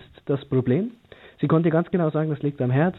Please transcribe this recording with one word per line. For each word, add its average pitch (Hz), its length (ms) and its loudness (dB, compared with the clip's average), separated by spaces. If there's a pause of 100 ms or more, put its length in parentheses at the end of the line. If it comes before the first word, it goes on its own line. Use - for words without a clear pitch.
(260)
das 135 200 -4
Problem. 131 460 0 (480)
Sie 151 80 0
konnte 165 220 2
ganz 160 220 0
genau 170 180 0
sagen, 156 220 -2
das 135 100 -6
liegt 143 220 -4
am 123 80 0
Herz, 160 280 2